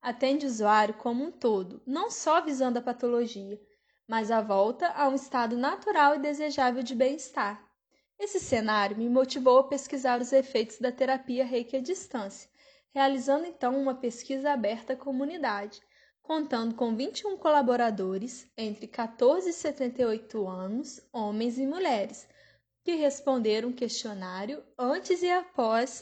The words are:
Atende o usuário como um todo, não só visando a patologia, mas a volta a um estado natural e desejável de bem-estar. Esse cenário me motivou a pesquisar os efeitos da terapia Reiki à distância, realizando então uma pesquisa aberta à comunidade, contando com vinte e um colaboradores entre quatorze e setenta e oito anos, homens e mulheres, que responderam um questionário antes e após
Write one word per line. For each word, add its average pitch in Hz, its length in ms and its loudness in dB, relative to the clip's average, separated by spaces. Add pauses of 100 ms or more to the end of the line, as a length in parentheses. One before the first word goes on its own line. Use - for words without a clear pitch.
Atende 269 460 0
o - 20 0
usuário 214 460 4
como 240 280 -4
um 330 80 -4
todo, 190 560 -2
não 339 240 -2
só 330 300 2
visando 262 380 0
a 240 40 -6
patologia, 226 760 -4 (480)
mas 220 220 -2
a 226 100 4
volta 220 480 2
a 294 180 0
um 269 80 2
estado 240 400 -2
natural 302 600 4
e 302 60 -4
desejável 285 640 0
de 247 120 -6
bem-estar. 254 680 -2 (560)
Esse 403 220 -4
cenário 214 560 0
me 233 140 -2
motivou 254 480 6
a 269 60 6
pesquisar 262 540 -2
os 240 140 -4
efeitos 262 460 2
da 247 120 0
terapia 254 540 0
Reiki 240 320 -2
à 262 60 0
distância, 247 680 -8 (460)
realizando 277 500 2
então 269 340 -2
uma 269 160 0
pesquisa 262 560 -4
aberta 226 440 -2
à - 20 -10
comunidade, 262 840 -4 (440)
contando 254 540 -2
com 233 180 0
vinte 269 280 -4
e - 40 -6
um 392 100 -4
colaboradores 233 1200 2
entre 220 300 -8
quatorze 262 640 2
e - 20 -2
setenta 262 500 -2
e - 20 6
oito 220 420 -2
anos, 190 540 -6 (120)
homens 226 460 -2
e 269 80 0
mulheres, 269 640 -2 (560)
que 349 100 0
responderam 247 760 0
um - 20 -4
questionário 208 920 -6 (160)
antes 339 420 0
e 359 80 2
após 262 720 0